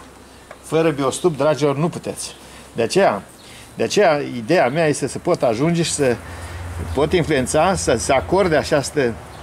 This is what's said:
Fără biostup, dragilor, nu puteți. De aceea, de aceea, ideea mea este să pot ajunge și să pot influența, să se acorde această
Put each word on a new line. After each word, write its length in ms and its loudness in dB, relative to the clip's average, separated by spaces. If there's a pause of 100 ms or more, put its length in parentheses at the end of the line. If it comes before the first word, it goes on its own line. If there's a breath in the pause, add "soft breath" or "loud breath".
(640 loud breath)
Fără 280 2
biostup, 460 0
dragilor, 400 2
nu 120 0
puteți. 460 -10 (380 loud breath)
De 100 -2
aceea, 400 2 (520 loud breath)
de 80 -2
aceea, 380 2
ideea 480 0
mea 180 0
este 220 0
să 100 -8
pot 240 -2
ajunge 400 2
și 100 -2
să 240 0 (800 loud breath)
pot 180 0
influența, 600 2
să 220 0
se 160 0
acorde 440 2
această 580 0 (280)